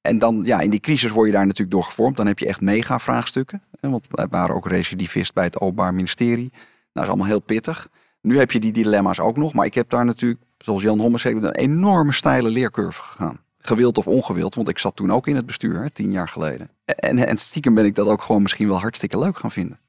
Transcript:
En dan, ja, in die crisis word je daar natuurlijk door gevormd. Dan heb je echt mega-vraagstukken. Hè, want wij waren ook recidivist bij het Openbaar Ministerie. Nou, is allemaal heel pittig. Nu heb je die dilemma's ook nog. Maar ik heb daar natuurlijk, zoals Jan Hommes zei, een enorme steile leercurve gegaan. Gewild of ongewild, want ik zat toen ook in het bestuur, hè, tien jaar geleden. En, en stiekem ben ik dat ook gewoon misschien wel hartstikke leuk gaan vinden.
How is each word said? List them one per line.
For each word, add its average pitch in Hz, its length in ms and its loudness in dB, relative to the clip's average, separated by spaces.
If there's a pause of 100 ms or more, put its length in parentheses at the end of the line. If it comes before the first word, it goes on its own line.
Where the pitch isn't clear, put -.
En 110 180 0
dan, 113 260 2
ja, 110 160 2
in 101 100 2
die 107 100 0
crisis 135 300 0
word 110 160 4
je 107 60 2
daar 98 140 4
natuurlijk 98 240 -2
door 92 140 0
gevormd. 127 320 -2
Dan 107 100 0
heb 101 120 0
je - 80 -4
echt 95 140 -4
mega-vraagstukken. 120 1000 -2 (180)
Hè, 139 100 -4
want 120 200 -4
wij - 200 -4
waren 90 240 0
ook 95 140 -6
recidivist 90 680 -4
bij 92 100 0
het - 160 -4
Openbaar 90 340 -2
Ministerie. 120 560 -2 (420)
Nou, - 140 -4
is 98 60 -2
allemaal 95 140 0
heel 104 140 2
pittig. - 480 -4 (320)
Nu 123 180 4
heb 131 120 4
je 117 100 2
die 110 120 0
dilemma's 104 480 2
ook 113 160 0
nog. 101 180 0
Maar - 120 2
ik - 80 -4
heb 120 160 0
daar 120 140 0
natuurlijk, 117 360 0 (180)
zoals 98 240 -2
Jan 107 160 4
Hommes 117 240 2
zei, 120 120 0
een 107 180 0
enorme 160 600 2
steile 127 360 2
leercurve 110 540 -2
gegaan. - 380 -8 (180)
Gewild 120 400 2
of 101 80 -2
ongewild, 95 480 0
want 113 140 -2
ik 85 100 -4
zat - 180 -4
toen 95 160 0
ook 127 140 0
in 143 100 0
het 123 100 -2
bestuur, 92 360 -4
hè, 147 80 -6
tien 98 220 -4
jaar 90 160 -4
geleden. 78 420 -8 (140)
En, - 420 0
en 113 100 0
stiekem 127 380 0
ben 107 100 6
ik 101 100 2
dat 104 140 0
ook 104 140 2
gewoon 104 200 2
misschien 104 260 0
wel 95 120 0
hartstikke 101 380 -4
leuk 175 200 -2
gaan 117 120 -6
vinden. - 380 -8